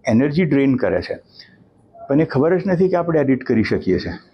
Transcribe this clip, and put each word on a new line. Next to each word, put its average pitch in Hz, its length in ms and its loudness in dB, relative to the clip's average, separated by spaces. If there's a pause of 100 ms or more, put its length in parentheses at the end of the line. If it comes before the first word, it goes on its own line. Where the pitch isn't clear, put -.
એનર્જી 143 400 2
ડ્રેઇન 139 320 2
કરે 90 260 0
છે, - 160 -8 (880)
પણ 143 120 2
એ 160 40 2
ખબર 156 340 0
જ 170 80 -4
નથી 185 220 0
કે 185 80 0
આપણે 170 240 0
એડિટ 131 240 0
કરી 113 180 0
શકીએ 92 360 0
છીએ. 87 200 -8 (160)